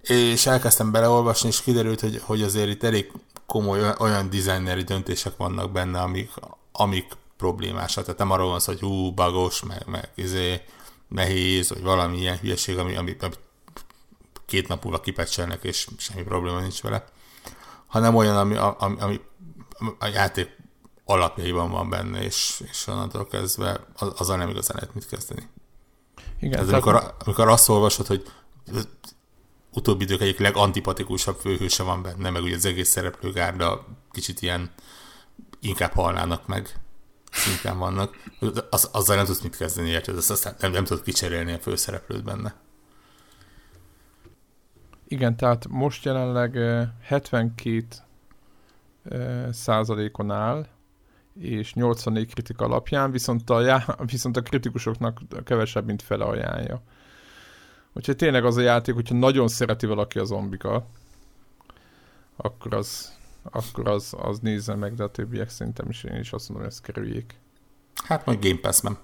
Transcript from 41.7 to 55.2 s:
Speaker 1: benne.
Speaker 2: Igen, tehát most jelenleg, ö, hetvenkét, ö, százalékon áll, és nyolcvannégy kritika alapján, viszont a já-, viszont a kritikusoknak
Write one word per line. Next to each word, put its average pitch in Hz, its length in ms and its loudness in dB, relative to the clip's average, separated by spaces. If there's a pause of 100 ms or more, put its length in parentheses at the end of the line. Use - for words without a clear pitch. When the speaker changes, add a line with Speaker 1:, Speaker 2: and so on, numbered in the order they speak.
Speaker 1:
benne. 104 300 -6 (2500)
Speaker 2:
Igen, 123 300 0
tehát 120 300 2
most 139 380 -2
jelenleg, 127 500 0
ö, 117 260 2 (200)
hetvenkét, 117 1000 -2 (1000)
ö, 123 480 -6
százalékon 110 800 0
áll, 117 360 -2 (720)
és 113 340 -6
nyolcvannégy 117 600 0
kritika 113 320 -4
alapján, 131 460 0
viszont 120 380 -2
a 120 120 4
já-, 127 340 4 (100)
viszont 123 320 -2
a 120 40 2
kritikusoknak 117 800 -2 (240)